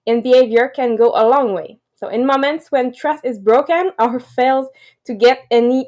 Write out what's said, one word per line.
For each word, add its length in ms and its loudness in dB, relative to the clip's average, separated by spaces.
in 160 0
behavior 460 2
can 300 -4
go 180 2
a 140 2
long 240 0
way. 240 -10
So 120 -12
in 180 -2
moments 460 -2
when 200 -2
trust 320 -6
is 140 -6
broken 640 0
or 200 -2
fails 460 -2
to 80 -10
get 380 0
any 360 0